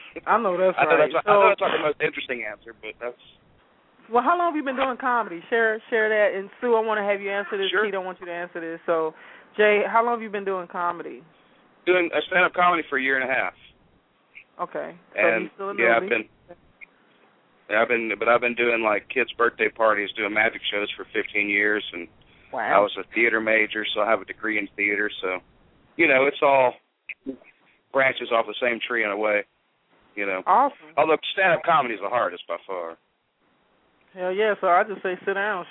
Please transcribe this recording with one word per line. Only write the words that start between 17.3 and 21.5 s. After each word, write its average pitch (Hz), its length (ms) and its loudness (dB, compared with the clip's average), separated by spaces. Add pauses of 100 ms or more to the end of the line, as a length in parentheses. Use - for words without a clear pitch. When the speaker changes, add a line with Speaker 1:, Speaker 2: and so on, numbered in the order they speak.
Speaker 2:
yeah, 107 120 2
I've 113 60 2
been, 117 300 0
but 110 100 0
I've 120 140 6
been 120 120 -2
doing, 117 280 0
like, 104 260 0
kids' 123 240 -2
birthday 113 380 0
parties, 104 440 2
doing 104 200 -4
magic 110 260 0 (100)
shows 104 240 -2
for 98 180 -14
fifteen 104 360 -2
years, 104 340 0 (120)